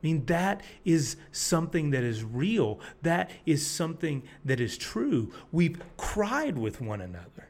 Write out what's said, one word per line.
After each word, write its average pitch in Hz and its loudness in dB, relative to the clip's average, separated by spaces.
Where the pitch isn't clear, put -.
I 160 -2
mean, 156 2
that 185 0
is 160 4
something 165 0
that 131 2
is 113 0
real. 123 0
That 170 2
is 147 4
something 160 -2
that 135 2
is 117 0
true. 220 0
We've 165 2
cried 226 0
with 110 -2
one 107 -4
another. 90 -14